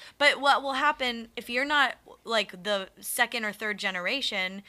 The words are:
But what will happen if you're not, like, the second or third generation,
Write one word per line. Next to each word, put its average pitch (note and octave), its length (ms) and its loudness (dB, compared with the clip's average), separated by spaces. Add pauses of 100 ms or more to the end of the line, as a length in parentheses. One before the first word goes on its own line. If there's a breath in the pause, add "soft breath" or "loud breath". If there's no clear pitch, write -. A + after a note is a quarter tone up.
(180 loud breath)
But C#4 240 4
what C4+ 220 4
will C4+ 100 -2
happen C4 640 0
if B3 120 -10
you're B3 160 0
not, C#4+ 300 2 (300)
like, G3+ 380 -2
the G3 260 -2 (100)
second A#3 460 -2
or G3+ 80 -4
third G#3 240 -4
generation, F#3+ 920 -2